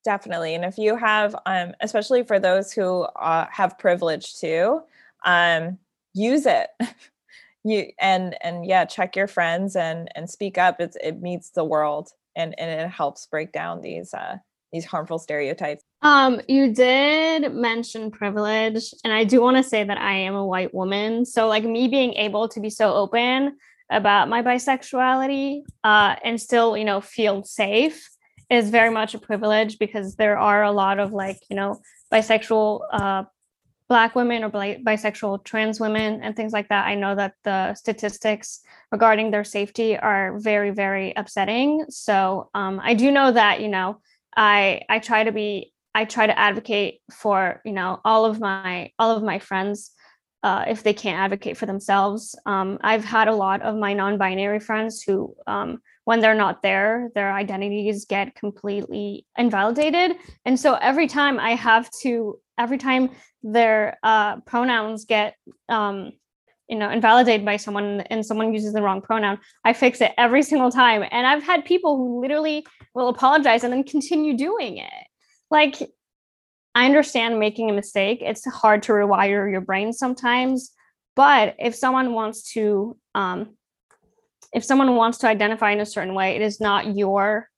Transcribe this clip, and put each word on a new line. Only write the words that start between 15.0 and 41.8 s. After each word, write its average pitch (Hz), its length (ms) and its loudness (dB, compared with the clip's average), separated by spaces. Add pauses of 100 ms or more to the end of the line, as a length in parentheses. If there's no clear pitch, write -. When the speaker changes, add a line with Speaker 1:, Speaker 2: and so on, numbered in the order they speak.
Speaker 1:
stereotypes. 147 640 -6 (200)
Speaker 2:
Um, 269 480 6
you 269 240 4
did 285 800 2
mention 226 580 -6
privilege, 220 840 -4 (120)
and 226 80 0
I 220 100 2
do 220 160 6
wanna 254 240 6
say 220 220 0
that 202 120 -4
I 196 140 -2
am 190 240 -2
a 196 100 -2
white 185 280 -4
woman. 208 500 -2
So, 226 240 0
like, 214 160 2
me 226 240 0
being 247 280 0
able 214 340 -2
to 226 100 -12
be 214 100 -6
so 214 240 0
open 247 640 0 (340)
about 202 380 4
my 233 140 0
bisexuality, 262 1200 -2 (240)
uh, 214 360 6
and 233 200 -4
still, 233 340 2
you 214 80 -4
know, 202 160 -2
feel 202 460 -2
safe 220 640 -2 (400)
is 226 220 2
very 226 180 6
much 220 240 -2
a 214 60 -12
privilege, 214 600 -2
because 202 380 -6
there 208 200 2
are 208 260 4
a 208 100 2
lot 196 260 2
of, 202 140 -2
like, 196 240 -6 (120)
you 196 60 -8
know, 196 240 -4 (320)
bisexual, 220 720 2 (100)
uh, 196 320 -2 (680)
Black 226 260 4
women 240 280 0
or 220 60 -4
bi-, 202 340 -6
bisexual 214 600 -2
trans 220 360 -4
women 214 440 -2
and 214 120 -8
things 220 180 -6
like 208 160 -4
that. 202 180 0
I 202 80 -2
know 202 200 -2
that 196 180 -4 (100)
the 196 320 -2
statistics 214 840 -6 (300)
regarding 220 380 4
their 208 140 -2
safety 208 540 -2
are 196 420 -2
very, 208 320 0
very 196 440 -4
upsetting. 233 760 -2